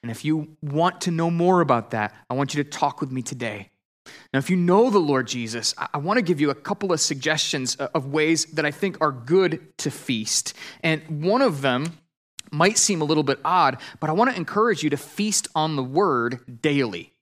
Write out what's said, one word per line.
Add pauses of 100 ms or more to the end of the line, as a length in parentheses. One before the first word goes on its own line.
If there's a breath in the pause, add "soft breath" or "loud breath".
And
if
you
want
to
know
more
about
that, (140 loud breath)
I
want
you
to
talk
with
me
today. (600 loud breath)
Now,
if
you
know
the
Lord
Jesus,
I,
I
wanna
give
you
a
couple
of
suggestions
o-,
of
ways
that
I
think
are
good
to
feast. (280 loud breath)
And
one
of
them (520)
might
seem
a
little
bit
odd, (200 loud breath)
but
I
wanna
encourage
you
to
feast
on
the
word
daily.